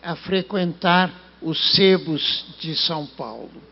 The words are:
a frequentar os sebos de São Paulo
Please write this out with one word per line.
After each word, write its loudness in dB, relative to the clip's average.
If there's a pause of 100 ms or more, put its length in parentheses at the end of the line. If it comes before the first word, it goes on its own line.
a -6
frequentar 0 (280)
os -2
sebos 2 (140)
de -8
São -2
Paulo -14